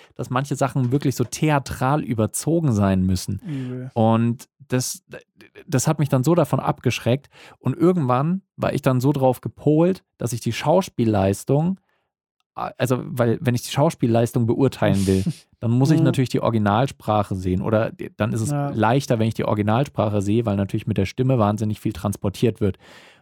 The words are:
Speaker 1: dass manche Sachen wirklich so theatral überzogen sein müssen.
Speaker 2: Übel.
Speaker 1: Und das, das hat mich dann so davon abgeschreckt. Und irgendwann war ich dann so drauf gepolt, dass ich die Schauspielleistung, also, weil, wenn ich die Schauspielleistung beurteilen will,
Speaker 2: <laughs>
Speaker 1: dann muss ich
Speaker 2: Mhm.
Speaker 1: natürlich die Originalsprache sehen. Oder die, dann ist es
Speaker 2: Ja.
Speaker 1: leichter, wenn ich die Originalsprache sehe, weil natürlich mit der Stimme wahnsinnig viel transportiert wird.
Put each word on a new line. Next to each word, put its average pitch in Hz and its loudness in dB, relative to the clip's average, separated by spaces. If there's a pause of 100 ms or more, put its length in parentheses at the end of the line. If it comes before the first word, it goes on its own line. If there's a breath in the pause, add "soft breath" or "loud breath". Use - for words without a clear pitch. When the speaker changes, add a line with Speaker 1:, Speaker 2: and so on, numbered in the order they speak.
(160 soft breath)
Speaker 1:
dass 127 -8
manche 135 -2
Sachen 127 0
wirklich 139 0
so 127 0
theatral 143 -2
überzogen 127 -2
sein 98 2
müssen. 92 -2
Speaker 2:
Übel. 127 -8
Speaker 1:
Und 113 2 (200)
das, - -4 (640)
das 131 0
hat 156 0
mich 147 0
dann 127 2
so 160 4
davon 160 2
abgeschreckt. - -2 (300 loud breath)
Und 131 -2
irgendwann 160 2 (160)
war - -2
ich 139 -2
dann 127 2
so 139 2
drauf 131 2
gepolt, 160 0 (140)
dass 120 -4
ich 120 -8
die 117 -4
Schauspielleistung, 135 0 (720)
also, 123 -4
weil, 120 0
wenn 123 0
ich 120 -2
die - -10
Schauspielleistung 120 2
beurteilen 107 2
will, 95 2
Speaker 2:
<laughs> - -10
Speaker 1:
dann 113 -2
muss 131 4
ich 156 4
Speaker 2:
Mhm. - 4
Speaker 1:
natürlich 127 2
die - -2
Originalsprache 107 0
sehen. 92 -2
Oder 107 0
die, - -14
dann 107 -2
ist 117 -2
es 147 -2
Speaker 2:
Ja. 143 -4
Speaker 1:
leichter, 117 0
wenn 110 2
ich 113 -2
die - -4
Originalsprache 107 0
sehe, 107 0
weil 104 -2
natürlich 101 -4
mit 104 -2
der 98 2
Stimme 131 -2
wahnsinnig 107 0
viel 110 -4
transportiert 107 -2
wird. 98 0 (440 soft breath)